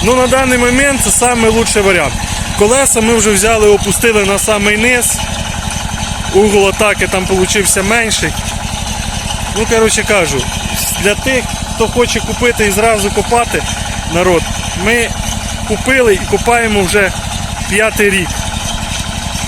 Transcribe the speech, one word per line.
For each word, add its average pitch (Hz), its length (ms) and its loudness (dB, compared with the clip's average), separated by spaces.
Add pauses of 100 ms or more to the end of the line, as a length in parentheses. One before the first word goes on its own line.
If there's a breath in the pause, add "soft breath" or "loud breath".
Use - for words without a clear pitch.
Ну, 226 100 4
на 254 120 4
даний 254 320 2
момент 254 460 2
це 214 60 2
самий 233 400 2
лучший 220 320 2
варіант. 175 300 2 (460)
Колеса 262 420 4
ми 226 160 4
вже 220 140 2
взяли, 208 380 4
опустили 208 560 2
на 196 140 0
самий 208 380 0
низ. 240 420 0 (1160)
Угол 196 340 6
атаки 196 380 0
там 185 200 -2
получився 190 560 2
менший. 208 500 0 (1200)
Ну, 214 100 0
коротше 220 360 2
кажу, 170 360 0 (640)
для 247 120 2
тих, 254 300 -2 (300)
хто 220 140 0
хоче - 320 0
купити 220 460 0
і 202 40 2
зразу 208 400 0
копати, 214 520 0 (520)
народ, 175 280 4 (420)
ми 226 240 0 (600)
купили 240 460 2
і 180 60 0 (100)
копаємо 214 520 2
вже 190 300 2 (580)
п'ятий 208 400 2
рік. 190 180 -2 (1200)